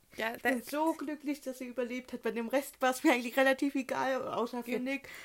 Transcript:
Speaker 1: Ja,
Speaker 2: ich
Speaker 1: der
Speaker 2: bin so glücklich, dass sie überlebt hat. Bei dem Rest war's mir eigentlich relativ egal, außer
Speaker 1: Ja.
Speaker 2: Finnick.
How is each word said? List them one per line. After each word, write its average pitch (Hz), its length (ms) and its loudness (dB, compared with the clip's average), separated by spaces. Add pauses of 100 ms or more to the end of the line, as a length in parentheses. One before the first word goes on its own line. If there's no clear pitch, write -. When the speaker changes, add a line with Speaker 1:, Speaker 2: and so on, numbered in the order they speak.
(180)
Speaker 1:
Ja, 226 160 -2
Speaker 2:
ich - 60 -12
Speaker 1:
der 247 120 2
Speaker 2:
bin 240 100 0
so 311 320 0
glücklich, 294 480 -6
dass 262 160 -8
sie 254 80 -8
überlebt 247 480 -4
hat. 233 80 -10
Bei 226 80 0
dem 226 180 -2
Rest 269 320 -2
war's 254 240 2
mir 311 80 8
eigentlich 240 240 0
relativ 269 380 4
egal, 262 520 0
außer 233 340 -2
Speaker 1:
Ja. - 20 -6
Speaker 2:
Finnick. 254 440 -2 (180)